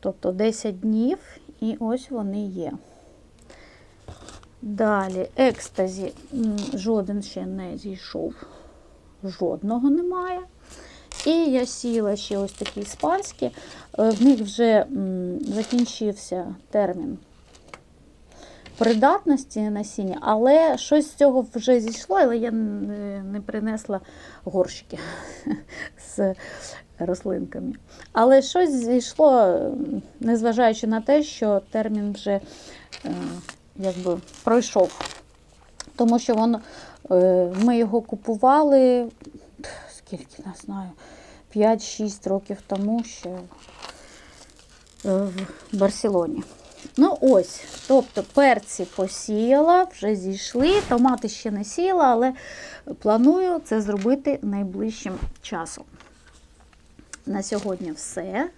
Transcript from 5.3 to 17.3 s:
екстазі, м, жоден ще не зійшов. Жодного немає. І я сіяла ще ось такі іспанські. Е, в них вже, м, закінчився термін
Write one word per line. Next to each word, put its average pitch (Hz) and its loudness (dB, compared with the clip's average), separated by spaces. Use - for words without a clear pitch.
екстазі, 190 -2
м, 220 -2
жоден 202 -2
ще 190 -10
не 185 -10
зійшов. 180 -10
Жодного 196 -2
немає. 359 -2
І 294 2
я 294 2
сіяла 226 -2
ще 202 -6
ось 196 -4
такі - -10
іспанські. 330 -4
Е, - -2
в 214 0
них 254 6
вже, 220 4
м, 185 -4
закінчився 202 -4
термін 185 -2